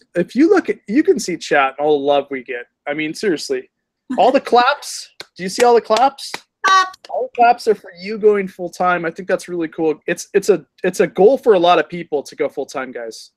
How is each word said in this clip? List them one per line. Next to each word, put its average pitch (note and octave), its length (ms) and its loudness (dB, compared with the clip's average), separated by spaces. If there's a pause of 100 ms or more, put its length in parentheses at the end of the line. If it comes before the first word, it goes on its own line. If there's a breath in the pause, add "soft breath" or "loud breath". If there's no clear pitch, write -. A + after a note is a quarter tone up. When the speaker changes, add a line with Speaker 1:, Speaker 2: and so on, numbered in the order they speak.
(160)
Speaker 1:
If F3+ 200 -4
you D#4 140 4
look G4 180 2
at, G#3 200 -6
you C4 160 0
can E4 160 2
see E3+ 180 -6
chat C#3 400 0
and D3 80 -4
all D3+ 140 2
the C#3 60 -6
love C#3+ 260 2
we C3 120 -8
get. A#2+ 220 -12 (220)
I D3 80 -6
mean, D#3 180 -6
seriously, C#3+ 560 -4 (480)
all A3 140 4
the C#4 100 2
claps. - 720 0 (260)
Do E3+ 60 -10
you F#3+ 60 -8
see A#3+ 140 -2
all A#3+ 120 4
the A3 60 4
claps? A3+ 500 -2 (340)
Speaker 2:
Clap. F#4+ 300 2 (140)
Speaker 1:
All G3 220 -6
the - 40 -20
claps A#3+ 320 2
are G#3+ 80 2
for F#3+ 240 -12
you G3+ 180 -10
going G3+ 300 2
full-time. F3+ 580 -4
I E3 60 -4
think F#3 160 -12
that's F#3 200 -4
really E3+ 200 -6
cool. D#3+ 400 -4
It's, F3 260 -6
it's G3 160 2
a, E3 160 0 (180)
it's F#3 180 -2
a F3 60 2
goal A3+ 300 4
for B3 160 2
a F3+ 60 4
lot E3+ 180 4
of D#3 100 0
people E3 360 -8
to - 120 -20
go C#3 140 -4
full-time, C3 420 -10
guys. A#2 460 -14